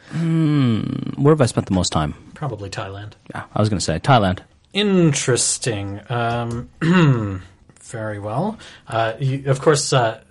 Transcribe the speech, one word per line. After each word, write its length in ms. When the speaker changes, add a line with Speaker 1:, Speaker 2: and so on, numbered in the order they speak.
Speaker 1:
Hmm, 720
where 160
have 100
I 40
spent 200
the 80
most 180
time? 220
Speaker 2:
Probably 380
Thailand. 420
Speaker 1:
Yeah, 100
I 60
was 80
gonna 140
say 160
Thailand. 400
Speaker 2:
Interesting. 1400
Um, 600
<clears throat> 600
very 360
well. 400
Uh, 320
you, 320
of 100
course, 320
uh, 380